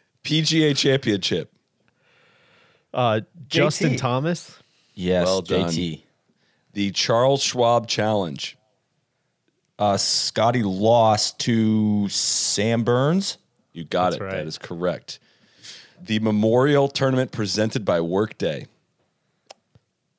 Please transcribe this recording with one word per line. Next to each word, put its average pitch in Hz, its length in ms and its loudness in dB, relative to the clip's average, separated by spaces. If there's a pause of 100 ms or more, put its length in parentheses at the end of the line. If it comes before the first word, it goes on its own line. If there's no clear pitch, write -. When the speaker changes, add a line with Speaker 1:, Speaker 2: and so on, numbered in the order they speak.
(220)
Speaker 1:
P 156 200 0
G 156 220 2
A 147 100 2
Championship. 107 760 0 (1400)
Speaker 2:
Uh, 113 280 2
Speaker 3:
J 107 40 -14 (240)
T. - 0 -
Speaker 2:
Justin 147 480 2
Thomas. 131 640 -4 (360)
Speaker 4:
Yes, 90 320 0
Speaker 1:
Well 95 160 2
done. 85 280 -2
Speaker 4:
J 82 60 -2
T. 82 280 -6 (720)
Speaker 1:
The 101 160 -2
Charles 127 520 2
Schwab 117 440 2
Challenge. 101 720 -2 (1200)
Speaker 4:
Uh, 101 200 2
Scotty 117 640 0
lost 107 760 2
to 107 680 2
Sam - 720 0
Burns. 139 540 0 (380)
Speaker 1:
You 82 100 -10
got 90 260 0
Speaker 2:
That's 80 60 -2
Speaker 1:
it. 101 80 -8
Speaker 2:
right. 95 120 -8
Speaker 1:
That 78 100 -6
is 78 120 -10
correct. 87 600 -6 (840)
The 107 200 -4
Memorial 120 680 2
Tournament 131 420 0
presented 107 540 -4
by 87 160 0
Workday. 85 680 -4 (1500)